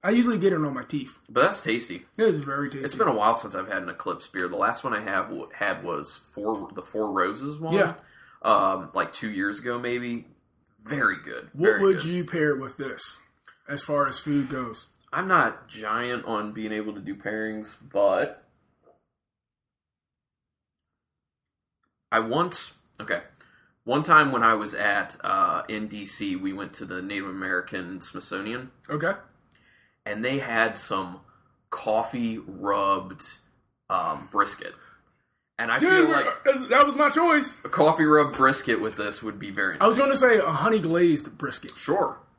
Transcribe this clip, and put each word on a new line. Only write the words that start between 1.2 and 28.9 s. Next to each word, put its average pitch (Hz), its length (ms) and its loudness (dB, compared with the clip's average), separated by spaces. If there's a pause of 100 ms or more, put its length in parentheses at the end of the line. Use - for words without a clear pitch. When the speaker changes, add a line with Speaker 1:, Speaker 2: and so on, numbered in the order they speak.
Speaker 2:
But 113 140 2
that's 202 180 2
tasty. 110 440 -4 (120)
Speaker 1:
It 220 60 2
is 185 160 2
very 139 320 -6
tasty. - 140 -10
Speaker 2:
It's 143 100 -4
been 214 120 2
a 139 60 2
while 110 220 4
since 104 180 -8
I've 92 140 -6
had 95 160 -4
an 87 60 -10
Eclipse - 380 -8
beer. 92 200 -4
The 90 80 -6
last 101 280 0
one 123 120 -2
I 104 60 -4
have 98 280 -2
w-, - 240 -10
had - 300 -4
was 76 380 -8 (120)
Four, 104 400 -4
the 92 80 -12
Four 107 300 -4
Roses 110 480 -2
one. 160 160 -2
Speaker 1:
Yeah. 175 180 2 (480)
Speaker 2:
Um, 98 540 2
like, - 180 -2
two - 160 -8
years 101 300 -2
ago, 120 180 -6
maybe. 120 480 -6 (580)
Very 117 380 0
good. - 320 -12
Speaker 1:
What 160 140 2
Speaker 2:
Very 214 160 4
Speaker 1:
would 190 140 6
Speaker 2:
good. - 80 -6
Speaker 1:
you 175 200 -2
pair 151 300 0
with 131 220 -10
this, - 420 -10 (480)
as 143 160 -8
far 143 240 0
as 123 120 -6
food 143 300 0
goes? 127 380 -8 (260)
Speaker 2:
I'm 175 140 -4
not 156 400 2
giant 113 580 -4
on 107 260 -4
being 107 200 -8
able 107 240 -6
to 101 40 -14
do 98 160 -10
pairings, 107 600 -8 (180)
but 101 500 2 (3750)
I 113 80 2
once, 139 540 -2 (260)
okay. 98 220 -4 (600)
One 139 200 0
time 151 280 6
when 117 120 0
I 113 100 6
was 107 200 -4
at, 101 500 -2
uh, 95 440 0
in 107 200 -6
D 101 180 -12
C, 98 300 -6
we 95 180 -6
went 98 200 -10
to - 120 -14
the 92 160 -10
Native 98 280 -6
American 92 720 -6
Smithsonian. 107 720 -8 (180)
Speaker 1:
Okay. 147 240 -2 (920)